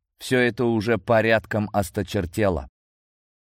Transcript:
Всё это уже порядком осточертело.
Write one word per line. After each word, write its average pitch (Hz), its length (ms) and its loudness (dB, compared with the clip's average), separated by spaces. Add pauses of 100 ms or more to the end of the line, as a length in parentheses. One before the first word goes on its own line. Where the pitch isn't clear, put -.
(200)
Всё - 180 -2
это 120 280 0
уже 113 320 0
порядком 110 760 0
осточертело. 98 960 -4 (840)